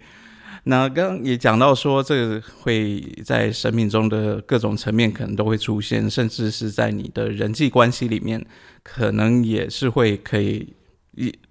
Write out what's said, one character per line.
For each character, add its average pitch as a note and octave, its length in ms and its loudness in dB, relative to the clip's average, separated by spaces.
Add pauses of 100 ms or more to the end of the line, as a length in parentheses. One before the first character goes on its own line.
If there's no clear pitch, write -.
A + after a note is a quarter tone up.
(640)
那 C3 240 2
刚 D#3+ 180 0
刚 F#3 160 -6
也 B2+ 140 0
讲 A2+ 200 2
到 C3+ 160 6
说， C3+ 300 2
这 C#3 120 -2
个 A2 280 -2 (160)
会 G#2+ 400 -2 (240)
在 A2 260 0
生 A2+ 240 -2
命 A2+ 160 2
中 A2 200 2
的 G#2+ 320 -2
各 B2 180 0
种 G#2+ 160 0
层 G#2+ 180 -4
面 A2+ 160 4
可 G#2+ 160 -4
能 G#2 120 -4
都 G#2 80 0
会 A2 120 2
出 G#2+ 220 -2
现， G#2+ 300 -2
甚 A#2 180 0
至 A2+ 240 -2
是 A2 180 -6
在 A2 220 0
你 G2+ 220 -8
的 A2 160 -4
人 G#2 240 -4
际 C#3+ 160 0
关 A#2+ 200 6
系 B2 200 -4
里 A2 100 -2
面， A2 260 -4 (380)
可 G#2+ 280 -2
能 A2+ 320 4
也 A2 260 0
是 C3+ 200 -2
会 A2+ 280 2
可 - 220 -4
以， G#2 340 -4 (420)
一， - 180 -6 (180)